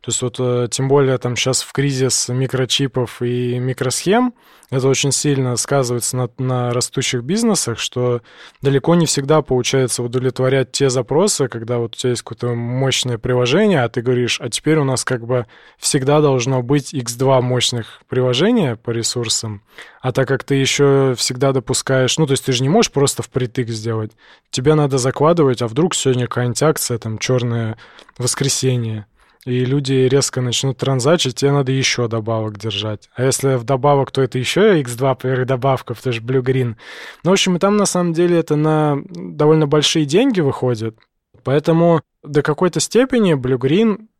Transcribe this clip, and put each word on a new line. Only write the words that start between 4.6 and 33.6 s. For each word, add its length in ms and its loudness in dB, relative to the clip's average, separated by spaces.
это 200 0
очень 240 0
сильно 420 0
сказывается 640 -2
на, 200 -2
на 360 -2
растущих 500 -4
бизнесах, 560 -2
что 420 -2
далеко 340 2
не 100 4
всегда 360 2
получается 640 0
удовлетворять 680 0
те 160 2
запросы, 580 0
когда 300 -6
вот 180 -4
у 20 -14
тебя 120 -2
есть 120 -2
какое-то 320 -6
мощное 640 -2
приложение, 640 2
а 60 0
ты 140 -4
говоришь: 400 0
«А 80 -8
теперь 280 0
у 60 2
нас 220 -2
как 200 -4
бы 200 -2
всегда 420 0
должно 420 2
быть 320 -2
икс 200 -6
два 260 2
мощных 720 -2
приложения 680 2
по 160 -8
ресурсам». 680 -4
А 100 -2
так 160 0
как 160 -2
ты 120 0
ещё 600 2
всегда 380 0
допускаешь, 640 0
ну, 100 2
то 60 2
есть 100 0
ты 80 -2
же 100 0
не 60 0
можешь 240 2
просто 320 0
впритык 460 -4
сделать, 420 -6
тебе 260 2
надо 220 2
закладывать, 640 2
а 80 -2
вдруг 260 -2
сегодня 320 0
какая-нибудь 360 -2
акция, 340 0
там, 220 -8
«Чёрное 580 -2
воскресенье», 880 -2
и 200 0
люди 440 2
резко 300 2
начнут 380 -2
транзачить, 580 0
тебе 160 0
надо 220 0
ещё 340 0
добавок 500 -4
держать. 560 -6
А 120 -2
если 300 0
вдобавок, 540 2